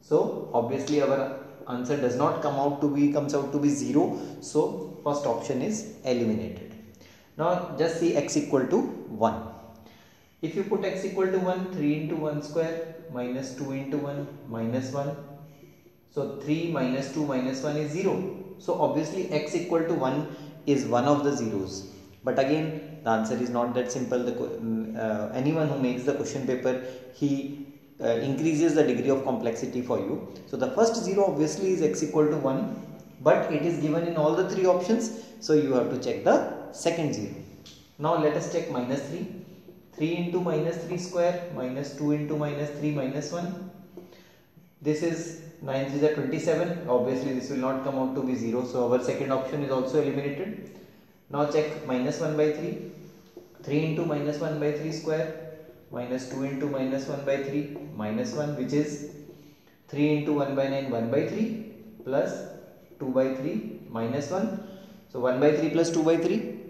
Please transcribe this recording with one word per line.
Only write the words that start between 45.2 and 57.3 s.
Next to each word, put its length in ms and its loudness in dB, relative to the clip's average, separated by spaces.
nine 260 -2
threes 140 0
are 120 6
twenty-seven. 760 0
Obviously 420 2
this 160 -4
will 200 -2
not 140 -2
come 160 -2
out 160 0
to 80 -2
be 120 0
zero. 320 0
So 260 2
our 100 6
second 300 0
option 300 -2
is 80 -2
also 320 2
eliminated. 680 -2
Now 160 2
check 400 0
minus 340 0
one 160 0
by 160 4
three. 400 -6
Three 240 2
into 180 0
minus 340 0
one 220 -2
by 120 2
three 200 -4
square 520 -2
minus 380 -4
two 140 -6
into 240 -2
minus 400 -2
one 180 -6
by 200 2